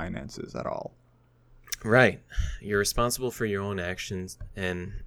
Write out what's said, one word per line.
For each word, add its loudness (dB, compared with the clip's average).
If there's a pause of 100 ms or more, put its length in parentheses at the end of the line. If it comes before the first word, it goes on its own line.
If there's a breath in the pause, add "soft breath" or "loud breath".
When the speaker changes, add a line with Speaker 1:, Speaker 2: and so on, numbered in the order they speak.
Speaker 1:
finances -8
at -6
all. -6 (920)
Speaker 2:
Right. 8 (400 loud breath)
You're 2
responsible 2
for -2
your 0
own -2
actions. -6 (160)
And -2 (140)